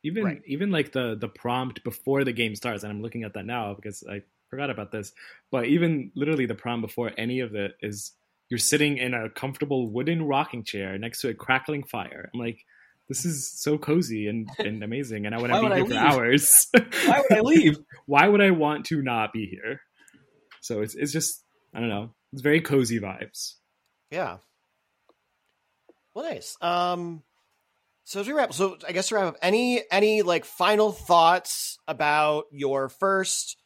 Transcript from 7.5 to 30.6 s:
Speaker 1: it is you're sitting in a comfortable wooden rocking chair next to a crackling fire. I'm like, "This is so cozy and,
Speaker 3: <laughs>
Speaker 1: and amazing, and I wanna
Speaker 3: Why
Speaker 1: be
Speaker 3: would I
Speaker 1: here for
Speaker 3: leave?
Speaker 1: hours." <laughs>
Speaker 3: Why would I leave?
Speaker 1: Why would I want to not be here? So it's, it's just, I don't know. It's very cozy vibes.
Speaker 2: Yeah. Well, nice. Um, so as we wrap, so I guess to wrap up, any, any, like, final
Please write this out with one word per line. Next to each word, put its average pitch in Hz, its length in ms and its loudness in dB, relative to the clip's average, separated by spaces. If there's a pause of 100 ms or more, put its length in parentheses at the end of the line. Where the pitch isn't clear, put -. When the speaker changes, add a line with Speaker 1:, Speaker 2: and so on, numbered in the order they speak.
Speaker 1:
it 101 260 -4
is 104 300 -10 (380)
you're 123 80 -2
sitting 147 400 2
in 123 160 -2
a 110 160 -4
comfortable 135 600 -4
wooden 156 340 -2
rocking 135 420 -2
chair 98 320 -6
next 117 240 -8
to 127 80 -2
a 113 40 -4
crackling 139 520 -2
fire. 87 480 -10
I'm 123 80 -6
like, 117 240 -8 (420)
"This - 160 -6
is 151 260 -6
so 151 280 -2
cozy 123 500 -2
and, 110 260 -6
Speaker 3:
<laughs> - 60 -12
Speaker 1:
and 104 240 -4
amazing, 113 420 -6
and 104 80 -4
I 113 60 -4
wanna 120 140 0
Speaker 3:
Why 202 80 4
Speaker 1:
be - 20 2
Speaker 3:
would 208 80 2
I 190 60 2
Speaker 1:
here - 80 4
for - 60 -4
Speaker 3:
leave? 107 100 0
Speaker 1:
hours." 131 680 4
<laughs> - 20 0 (320)
Speaker 3:
Why 285 160 4
would 226 160 4
I 214 40 4
leave? 240 360 6 (280)
Speaker 1:
Why 143 220 6
would 208 140 6
I 196 100 8
want 151 360 2
to 151 140 -2
not 117 300 0
be 110 140 -4
here? 107 340 -10 (800)
So 107 220 -4
it's, 110 140 -4
it's 143 180 0
just, - 320 -4 (280)
I 110 60 -8
don't 117 100 0
know. 107 240 -6 (200)
It's 135 80 -12
very 147 180 4
cozy 127 400 2
vibes. - 540 -10 (580)
Speaker 2:
Yeah. 127 280 -6 (1700)
Well, 269 120 -8
nice. - 360 -10
Um, 175 640 -2 (800)
so - 180 -8
as 202 60 -4
we 285 60 -4
wrap, 240 200 2
so 185 240 0 (100)
I 180 40 -6
guess 190 180 -2
to 226 60 -2
wrap 196 100 4
up, 160 160 -4
any, 233 400 2 (100)
any, 214 300 4
like, 175 240 2
final 208 460 2